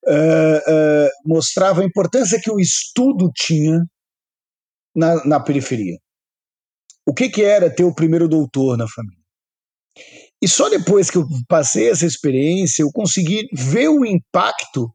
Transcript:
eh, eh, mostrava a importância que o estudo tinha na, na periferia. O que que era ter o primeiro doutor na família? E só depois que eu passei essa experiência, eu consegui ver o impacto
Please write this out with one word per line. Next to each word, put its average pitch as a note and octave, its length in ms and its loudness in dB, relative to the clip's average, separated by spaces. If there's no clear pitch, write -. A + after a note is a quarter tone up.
eh, D#3 580 2
eh, D3+ 440 2
mostrava E3 560 0
a - 20 2
importância G3 580 0
que - 80 -6
o A3 80 -2
estudo F#3+ 760 0
tinha D#3+ 480 0
na, E3 300 0
na D3 160 2
periferia. A#2 560 -4
O - 80 -2
que B3+ 140 -2
que G#3 160 -2
era G3+ 260 4
ter - 140 0
o F3 100 2
primeiro E3 360 2
doutor C3+ 480 0
na A2+ 100 -4
família? G#2+ 320 -14
E G3 60 0
só - 220 0
depois G3+ 400 2
que - 80 -2
eu E3 80 0
passei D#3+ 400 2
essa E3+ 160 0
experiência, D#3 760 -2
eu D3 120 0
consegui G#3 600 -2
ver D#3 360 0
o D4 160 2
impacto F3 880 -4